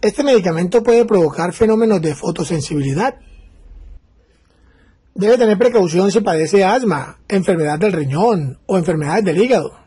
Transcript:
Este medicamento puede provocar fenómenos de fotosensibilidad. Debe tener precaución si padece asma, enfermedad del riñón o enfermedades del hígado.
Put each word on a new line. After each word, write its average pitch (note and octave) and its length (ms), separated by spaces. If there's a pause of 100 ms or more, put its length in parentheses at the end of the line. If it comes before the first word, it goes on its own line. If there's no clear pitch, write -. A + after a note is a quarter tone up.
Este G#3+ 240
medicamento F#3 580
puede A#3 220
provocar F3 480
fenómenos A3 480
de D#3 140
fotosensibilidad. D#3+ 1000 (2000)
Debe G#3 220
tener A3 220
precaución G3 520
si A3 100
padece F#3+ 440
asma, F#3+ 640
enfermedad E3 500
del G3+ 140
riñón D#3 720
o G3 140
enfermedades E3+ 480
del E3+ 160
hígado. A#3+ 340 (100)